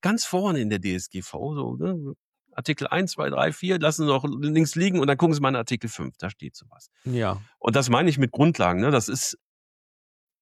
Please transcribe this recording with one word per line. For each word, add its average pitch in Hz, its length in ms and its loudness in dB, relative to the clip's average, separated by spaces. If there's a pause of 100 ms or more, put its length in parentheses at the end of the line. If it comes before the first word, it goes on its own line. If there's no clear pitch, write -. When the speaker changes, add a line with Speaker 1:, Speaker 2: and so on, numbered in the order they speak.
Speaker 1:
ganz 220 240 0
vorne 180 360 0
in 107 100 -2
der 101 100 0
D 92 140 -2
S 90 140 -6
G 92 140 -10
V, - 320 -10
so, 127 220 -6
ne? 151 380 -6 (400)
Artikel 143 320 -4
eins, 180 260 0
zwei, 147 180 -4
drei, 139 200 2
vier, 180 280 -2
lassen 156 240 0
Sie 151 60 2
doch 135 160 2
links 147 500 0
liegen 180 260 2
und 139 60 2
dann 139 100 4
gucken 160 180 4
Sie 147 60 -2
mal 135 80 2
in 135 80 0
Artikel 117 320 -4
fünf, 67 300 -10
da 87 100 -8
steht - 260 -12
sowas. - 340 -20 (160)
Speaker 2:
Ja. 110 360 -2 (180)
Speaker 1:
Und 117 180 0
das 117 120 2
meine 143 220 4
ich 143 80 -2
mit 135 120 2
Grundlagen, 95 500 4
ne? 127 100 2
Das 127 180 2
ist, - 300 -6 (1040)